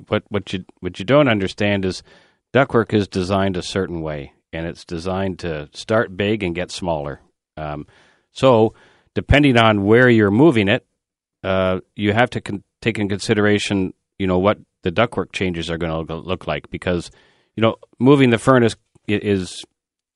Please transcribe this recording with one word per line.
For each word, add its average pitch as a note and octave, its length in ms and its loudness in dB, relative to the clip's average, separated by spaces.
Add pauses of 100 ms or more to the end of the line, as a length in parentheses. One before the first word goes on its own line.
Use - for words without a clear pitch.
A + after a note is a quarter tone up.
what, G#2+ 220 -4
what G2+ 240 -8
you, F#2 120 -8 (140)
what F2+ 220 -10
you G2 40 -8
don't C#3 240 2
understand G2+ 560 -2
is F#2 200 -4 (500)
ductwork B2 400 2
is G2+ 140 2
designed F#2+ 480 -2
a F2 60 -6
certain F2 400 -6
way, D2+ 320 -10 (180)
and E2 140 -8
it's - 180 -12
designed F#2 560 -6
to D2+ 340 -8
start G#2 420 -4
big G2+ 280 -2
and F2 100 -4
get F2+ 160 -8
smaller. D2 500 -6 (360)
Um, D2 320 -12 (420)
so, A2+ 420 4 (420)
depending C3 440 2
on G#2+ 260 4
where A#2 240 6
you're A2 220 4
moving A2+ 380 4
it, A#2 180 0 (580)
uh, F#2+ 360 0 (160)
you G2+ 180 -2
have A#2+ 160 2
to A2 100 -8
con-, G2+ 220 -12 (180)
take A2 200 -4
in G2+ 80 -2
consideration, G#2 840 0 (240)
you F#2+ 120 -4
know, F2+ 100 2
what G2+ 200 2 (240)
the F2+ 100 -4
ductwork G2 400 -4
changes E2 360 -6
are E2+ 80 -4
gonna D#2+ 240 -6
lo-, D#2+ 240 -10
look F2+ 220 -8
like, D2+ 240 -8
because, F2 400 -4 (460)
you G#2+ 40 -4
know, A2 140 2 (240)
moving C3+ 320 6
the A2+ 80 2
furnace B2 380 2 (320)
i-, G#2 60 -2
is, G2 500 -4 (520)